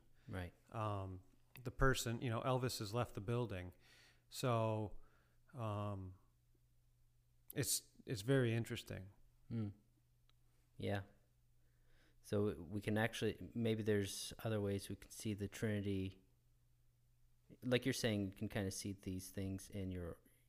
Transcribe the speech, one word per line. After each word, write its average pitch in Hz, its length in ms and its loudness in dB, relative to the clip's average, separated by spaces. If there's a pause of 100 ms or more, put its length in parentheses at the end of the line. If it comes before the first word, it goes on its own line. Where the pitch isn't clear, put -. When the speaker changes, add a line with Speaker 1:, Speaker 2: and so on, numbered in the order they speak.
(280)
Speaker 1:
Right. 92 260 -6 (200)
Speaker 2:
Um, 98 460 -2 (440)
the 120 80 -4
person, 123 500 4
you 123 100 0
know, 117 140 0
Elvis 127 340 2
has 104 140 -4
left 120 200 0
the 101 80 -4
building. 104 500 -2 (580)
So, 110 640 2 (680)
um, 104 540 -2 (1400)
it's, - 280 0 (240)
it's 101 160 -4
very 123 320 4
interesting. 110 480 -4 (500)
Speaker 1:
Mm. 107 160 0 (1120)
Yeah. 101 220 0 (1200)
So 104 320 2 (160)
we 104 100 -2
can 107 160 2
actually, 110 380 2 (180)
maybe 113 300 2
there's 101 500 2 (100)
other 110 160 2
ways 101 300 0
we 98 60 -4
can - 160 -14
see 107 240 -2
the 98 120 -2
Trinity. 101 720 0 (1500)
Like 123 220 2
you're 131 80 4
saying, 107 320 2
you 95 120 -2
can 107 120 -2
kinda 98 220 0
see 101 320 -4
these 92 240 -4
things 95 460 -4
in 95 180 -2
your, 87 240 -4 (340)